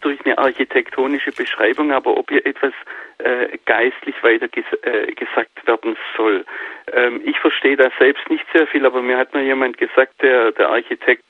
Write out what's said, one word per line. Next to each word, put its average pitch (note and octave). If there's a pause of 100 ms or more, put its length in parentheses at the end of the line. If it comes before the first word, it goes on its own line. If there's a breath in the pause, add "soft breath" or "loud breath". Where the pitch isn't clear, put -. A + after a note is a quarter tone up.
durch C#3+
eine -
architektonische C3+
Beschreibung, C3+
aber B2
ob -
hier -
etwas, C#3 (460 loud breath)
äh, B2
geistlich A#2
weiter A#2
ges-, -
äh, A#2
gesagt -
werden A2+ (200)
soll. G#2 (480 loud breath)
Ähm, B2
ich C#3+
verstehe C#3
da C3
selbst C3+
nicht D#3+
sehr D#3+
viel, C#3
aber B2+
mir B2+
hat B2+
mal C#3+
jemand C3
gesagt, -
der, B2
der -
Architekt, A#2+